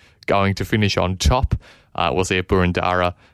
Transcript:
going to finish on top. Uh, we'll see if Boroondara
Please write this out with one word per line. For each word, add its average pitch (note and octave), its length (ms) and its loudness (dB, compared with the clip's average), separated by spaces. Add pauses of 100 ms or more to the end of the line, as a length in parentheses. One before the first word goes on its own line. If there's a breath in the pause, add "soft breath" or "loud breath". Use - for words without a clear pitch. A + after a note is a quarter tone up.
(240 soft breath)
going G2 300 0
to G2 100 -8
finish G#2 320 0
on F#2 220 -2
top. B2+ 360 0 (400 loud breath)
Uh, E2+ 200 0
we'll F#2 100 0
see F#2 140 0
if F#2 80 -4
Boroondara F2+ 680 0 (200 soft breath)